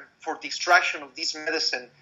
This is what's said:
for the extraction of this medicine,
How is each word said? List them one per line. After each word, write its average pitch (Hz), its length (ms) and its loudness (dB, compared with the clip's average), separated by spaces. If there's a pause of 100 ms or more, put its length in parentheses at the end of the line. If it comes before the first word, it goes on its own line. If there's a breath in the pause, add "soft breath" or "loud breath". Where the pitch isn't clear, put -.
(200)
for 151 220 -6
the 147 60 -10
extraction 175 560 4
of 135 120 -16
this 160 200 -6
medicine, 156 540 -2 (120 soft breath)